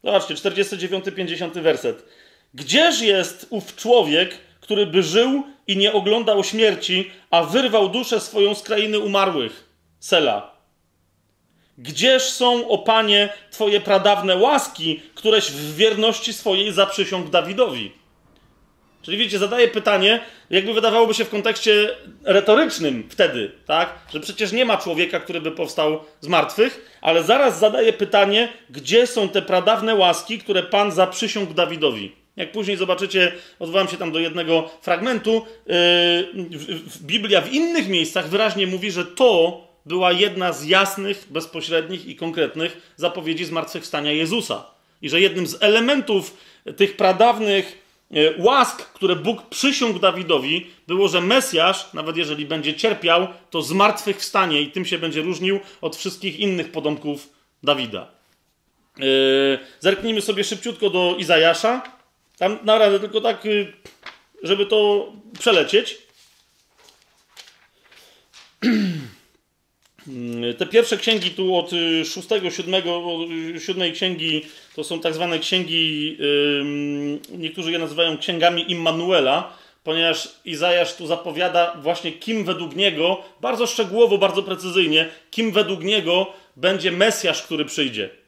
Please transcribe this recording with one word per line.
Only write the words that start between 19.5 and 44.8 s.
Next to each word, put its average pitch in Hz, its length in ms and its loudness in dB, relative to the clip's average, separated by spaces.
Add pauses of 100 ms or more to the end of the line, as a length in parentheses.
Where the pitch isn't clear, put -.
pytanie, 214 520 2 (300)
jakby 190 240 0
wydawałoby 220 400 4
się 214 120 0
w - 40 -12
kontekście 208 600 2 (340)
retorycznym 190 840 4
wtedy, 123 420 -4 (140)
tak? 170 340 -2 (140)
Że 151 60 -8
przecież 196 320 -6
nie 247 140 2
ma 220 120 2
człowieka, 165 420 -2
który 170 220 -8
by 156 100 -4
powstał 156 480 -2 (220)
z 147 60 -14
martwych, 175 720 0
ale 165 220 2
zaraz 247 360 4
zadaje 214 340 4
pytanie, 208 600 2 (160)
gdzie 160 380 2
są 214 220 -2
te 190 120 0
pradawne 208 540 2
łaski, 185 440 2
które 190 240 -2
Pan 202 280 0
zaprzysiągł 185 640 -2
Dawidowi. 151 580 -2 (240)
Jak - 160 -10
później 202 260 -6
zobaczycie, 185 540 0 (280)
odwołam 180 280 0
się 180 100 -8
tam 170 140 -6
do 165 80 -4
jednego 165 500 0 (120)
fragmentu, 214 520 -2
yy, - 400 -4 (640)
w, 165 600 -12
w, - 60 -20
Biblia 185 380 2
w 247 120 -8
innych 320 340 0
miejscach 160 420 -2
wyraźnie 196 380 0
mówi, 185 240 -6
że 175 140 -4
to 190 560 4 (240)
była 180 260 2
jedna 180 420 0
z 143 120 -10
jasnych, 196 640 0
bezpośrednich 160 800 -6
i 127 80 -14
konkretnych 165 840 -6
zapowiedzi 165 480 -4
zmartwychwstania 156 640 -6
Jezusa. 160 540 -4 (360)